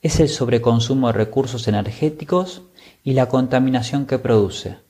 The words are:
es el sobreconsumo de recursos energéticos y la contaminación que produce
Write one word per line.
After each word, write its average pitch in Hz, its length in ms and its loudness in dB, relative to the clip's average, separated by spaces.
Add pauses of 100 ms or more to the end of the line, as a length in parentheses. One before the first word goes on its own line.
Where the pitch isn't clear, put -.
es 156 180 0
el 151 100 6
sobreconsumo 120 760 0
de 113 60 0
recursos 113 540 -2
energéticos 151 960 -2 (400)
y 135 100 -2
la 131 140 2
contaminación 127 760 0
que 131 140 -2
produce 104 600 0 (100)